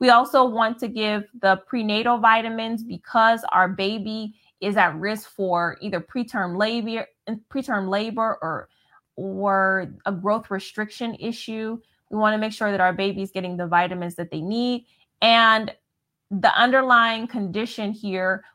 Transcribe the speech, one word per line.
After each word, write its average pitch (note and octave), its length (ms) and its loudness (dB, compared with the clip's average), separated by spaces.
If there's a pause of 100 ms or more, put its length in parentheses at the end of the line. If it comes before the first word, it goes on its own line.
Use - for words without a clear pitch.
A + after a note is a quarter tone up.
We B3+ 100 4
also B3 340 6
want A3+ 360 0
to A#3 80 -6
give G#3+ 360 -2 (160)
the F#3+ 160 4 (100)
prenatal A3+ 520 0
vitamins A3+ 680 2
because A3+ 680 2
our F3+ 160 4
baby G#3+ 680 -6 (260)
is G3 160 -2
at E3+ 200 4
risk G#3 340 -6
for F3 500 -2
either F#3+ 200 -4
preterm G3+ 560 -6
labor, A3+ 500 -4 (440)
preterm G#3+ 380 -4
labor A3 520 -2
or, D#3 280 -6 (480)
or F#3+ 760 0 (140)
a G3+ 60 -2
growth G#3 380 -2
restriction G#3+ 640 -6
issue. A3 640 -8 (320)
We G#3 80 -4
wanna G#3+ 200 4
make G#3+ 140 -2
sure G#3+ 180 -2
that G3 100 0
our F#3 120 4
baby's G3 400 -2
getting F3+ 240 -6
the F3 100 -4
vitamins F3 500 0
that E3+ 140 -8
they D#3 100 -6
need. A#3+ 460 -4 (340)
And A3 540 4 (560)
the G3+ 280 2
underlying A#3+ 680 4
condition G#3+ 640 -4
here F#3+ 520 -2 (100)